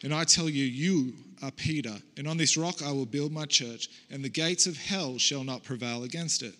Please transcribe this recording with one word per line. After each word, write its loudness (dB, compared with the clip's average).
And -2
I 2
tell 4
you, 2
you 2
are -8
Peter, -4
and -4
on -2
this 4
rock -2
I -2
will 0
build -2
my -4
church, 2
and -8
the -4
gates 2
of -2
hell -2
shall 2
not -6
prevail -4
against -2
it. -10